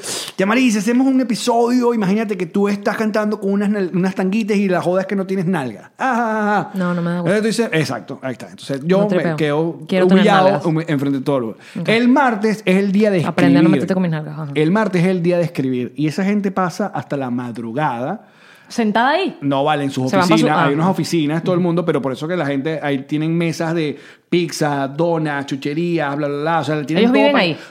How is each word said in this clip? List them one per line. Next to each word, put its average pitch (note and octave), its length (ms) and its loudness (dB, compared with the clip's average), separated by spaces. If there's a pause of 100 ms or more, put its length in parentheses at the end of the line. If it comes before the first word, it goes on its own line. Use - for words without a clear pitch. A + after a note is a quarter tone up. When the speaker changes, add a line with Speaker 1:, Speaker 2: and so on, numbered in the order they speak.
(360)
Speaker 1:
"Ya, F#3 80 0
Mari, A#3+ 260 4
si G#3 60 2
hacemos A#3+ 300 2
un C4 120 2
episodio, A#3+ 760 2
imagínate G#3+ 420 0
que F3+ 80 -4
tú G3+ 240 0
estás G3+ 260 -2
cantando G#3+ 460 -2
con G3 120 -2
unas, G3+ 180 0 (200)
unas F#3 240 0
tanguitas G3+ 440 0
y G3+ 100 2
la F3 140 2
joda F3+ 180 0
es F#3 60 -4
que G3+ 100 -4
no G3 100 -2
tienes F#3+ 200 -2
nalga". C3+ 520 -4
Ah, G#3+ 60 -4 (100)
ah, - 40 0
ah, G#3+ 560 -2
ah. - 20 -12
Speaker 2:
No, F3+ 160 -2
no F3 80 -2
me E3+ 100 -2
da F3 100 -2
gusto. E3+ 140 0
Speaker 1:
Entonces G#3+ 220 0
tú A#3 60 2
dices, D#3+ 180 0
"Exacto, B2+ 400 -6
ahí C3 120 -6
está". G2+ 180 -14
Entonces C#3 340 -8
yo F3+ 140 2
Speaker 2:
No G3+ 60 4
Speaker 1:
me G#3 40 2
Speaker 2:
tripeo. E3+ 300 0
Speaker 1:
quedo D#3 400 -2 (100)
Speaker 2:
Quiero F#3 200 2
tener F#3+ 120 6
Speaker 1:
humillado G3 300 6
Speaker 2:
nalgas. E3 160 0
Speaker 1:
hum-, D#3 200 0
enfrente C#3+ 340 0
de C3 40 -8
todo C#3+ 140 2
el B2 60 0
mundo. G#2+ 140 -8 (220)
Speaker 2:
Ok. E3+ 80 -2
Speaker 1:
El A#3 200 4
martes A3+ 580 2
es F#3 100 4
el G3 160 2
día G#3 180 4
de F#3+ 60 2
escribir. D#3+ 140 0
Speaker 2:
Aprende F3 300 4
a - 20 6
no - 80 6
meterte F3 240 2
con F#3 80 2
mis E3+ 100 0
nalgas, D3+ 260 -6
ajá. D#3 160 -8
Speaker 1:
El D3+ 180 2
martes F#3+ 320 2
es F#3 40 4
el F#3 140 0
día F3 160 2
de F3 60 2
escribir. C3 520 -2
Y D3 100 0
esa D#3 160 -2
gente G3+ 280 0
pasa F#3 440 -2
hasta D3 220 -6
la C3 140 -6
madrugada. B2 960 -4 (400)
Speaker 2:
¿Sentada A3+ 420 0
ahí? E4 320 -2
Speaker 1:
No, C#3 220 0
vale, D3 200 0
en C3+ 60 -4
sus C3 200 -4
Speaker 2:
Se G3 60 0
van F#3 60 4
pa' F3+ 60 2
su E3+ 40 4 (120)
Speaker 1:
oficinas. D3+ 140 2
Speaker 2:
ah. E3+ 60 2
Speaker 1:
Hay D3+ 100 2
unas D#3+ 120 2
oficinas, D#3+ 580 0
todo F3+ 100 0
el F3 60 2
mundo, F3 240 0
pero D#3 160 0
por C3 100 -4
eso B2+ 160 -6
que F3+ 120 -4
la D3+ 80 -2
gente C#3+ 360 -4
ahí C#3+ 200 -2
tienen D#3 340 -2
mesas E3 380 -2
de D#3 240 -4 (320)
pizza, D3 580 0
donas, D#3 560 -2
chucherías, D3 720 -2
bla, D3+ 100 -2
bla, C#3+ 140 -4
bla. E3 200 0
O C#3+ 40 -2
sea, D3+ 220 -2
tienen E3 180 2
Speaker 2:
Ellos A#3+ 80 4
Speaker 1:
todo C#4 80 4
Speaker 2:
viven C#4+ 120 4
Speaker 1:
pa-, C4+ 80 2
Speaker 2:
ahí. E3 180 0 (120)